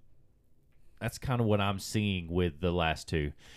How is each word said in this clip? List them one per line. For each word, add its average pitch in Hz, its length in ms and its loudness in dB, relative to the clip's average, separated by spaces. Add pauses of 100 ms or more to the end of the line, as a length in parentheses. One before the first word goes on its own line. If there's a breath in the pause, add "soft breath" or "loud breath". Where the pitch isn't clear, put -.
(1000)
that's - 200 -6
kinda 120 240 0
what 104 180 4
I'm 101 160 0
seeing 98 520 0
with 87 320 0
the 90 100 2
last 80 360 0
two, 73 240 0 (260 loud breath)